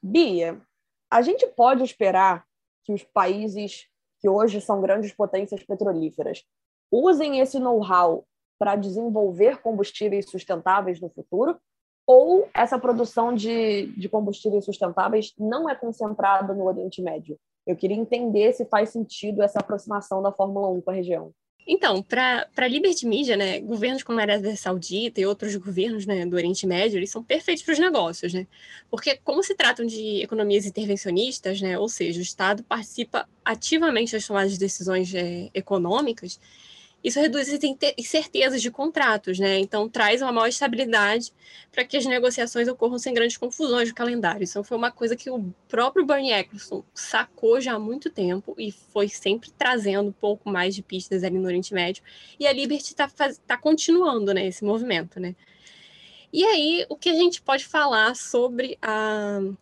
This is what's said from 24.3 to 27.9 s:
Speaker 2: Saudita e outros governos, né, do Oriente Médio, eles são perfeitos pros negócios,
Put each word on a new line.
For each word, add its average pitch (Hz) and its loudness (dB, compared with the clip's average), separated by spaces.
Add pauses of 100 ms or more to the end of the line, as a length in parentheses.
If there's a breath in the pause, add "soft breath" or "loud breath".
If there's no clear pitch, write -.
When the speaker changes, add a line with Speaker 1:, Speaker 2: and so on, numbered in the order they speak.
Speaker 2:
Saudita 185 -4
e 190 2
outros 202 -4
governos, 196 -4
né, 190 -2
do 175 -4
Oriente 180 -2
Médio, 190 0
eles 190 -4
são 226 -10
perfeitos 320 -2
pros 311 0
negócios, 180 0